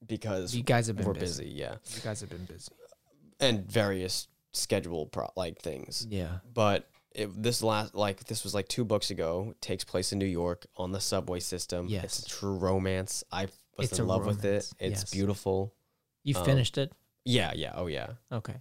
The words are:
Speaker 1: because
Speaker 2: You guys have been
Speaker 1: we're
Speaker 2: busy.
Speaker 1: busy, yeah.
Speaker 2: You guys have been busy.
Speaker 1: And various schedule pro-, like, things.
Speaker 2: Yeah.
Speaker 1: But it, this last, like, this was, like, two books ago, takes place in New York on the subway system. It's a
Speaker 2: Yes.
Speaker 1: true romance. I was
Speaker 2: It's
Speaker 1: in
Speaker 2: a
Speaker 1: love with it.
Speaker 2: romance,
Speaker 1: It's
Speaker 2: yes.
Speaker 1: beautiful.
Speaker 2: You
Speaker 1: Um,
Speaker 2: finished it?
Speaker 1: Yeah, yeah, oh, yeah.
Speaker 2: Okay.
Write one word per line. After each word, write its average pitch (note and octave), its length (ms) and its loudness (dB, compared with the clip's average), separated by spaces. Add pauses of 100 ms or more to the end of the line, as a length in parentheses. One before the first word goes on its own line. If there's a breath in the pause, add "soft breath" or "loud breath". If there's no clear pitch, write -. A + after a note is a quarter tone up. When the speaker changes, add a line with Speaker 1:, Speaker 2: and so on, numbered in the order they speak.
Speaker 1:
because G#2+ 480 -2
Speaker 2:
You A#2+ 80 0
guys A#2+ 240 4
have G#2+ 100 -2
been F#2+ 100 0
Speaker 1:
we're G2 80 2
Speaker 2:
busy. D#2+ 300 -4
Speaker 1:
busy, - 120 -8
yeah. C#2+ 200 -6 (200)
Speaker 2:
You - 80 -8
guys G#2+ 160 -4
have G2+ 100 -10
been F2 140 -10
busy. F2 260 -14 (680)
Speaker 1:
And A2 280 4
various G2 600 2 (240)
schedule F2 540 0
pro-, - 280 -6
like, F2 260 -4
things. D#2+ 480 -6
Speaker 2:
Yeah. F#2 300 -2 (160)
Speaker 1:
But G#2 340 4 (240)
it, G#2+ 300 -4
this A#2 200 2
last, G#2+ 320 2
like, G2+ 300 2
this - 200 -4
was, G2+ 100 -4
like, G2+ 140 0
two B2 160 0
books G#2 260 2
ago, F2 500 -2
takes F#2+ 240 -4
place - 280 0
in G2 60 2
New G2 80 2
York F2 400 0 (100)
on F#2 160 -4
the F#2+ 80 -2
subway F2+ 400 0
system. F2 460 -4
It's G2+ 60 -2 (260)
a - 40 -8
Speaker 2:
Yes. - 40 -14
Speaker 1:
true G2+ 300 -2
romance. F#2+ 760 2
I F#2 120 -2 (320)
was - 140 0
Speaker 2:
It's F#2 80 -2
Speaker 1:
in F#2+ 60 2
Speaker 2:
a F2+ 40 2
Speaker 1:
love G2 180 4
with G2+ 180 0
it. G2+ 40 2
Speaker 2:
romance, G2+ 300 0
Speaker 1:
It's F#2+ 240 -2
Speaker 2:
yes. - 80 -8
Speaker 1:
beautiful. G2 640 0 (500)
Speaker 2:
You C#3+ 120 2
Speaker 1:
Um, - 80 2
Speaker 2:
finished C3+ 340 4
it? C#3 140 0 (320)
Speaker 1:
Yeah, A#2+ 300 4
yeah, D2 200 -4
oh, F2+ 120 -4
yeah. C#2 260 -4 (180)
Speaker 2:
Okay. G#2+ 300 -6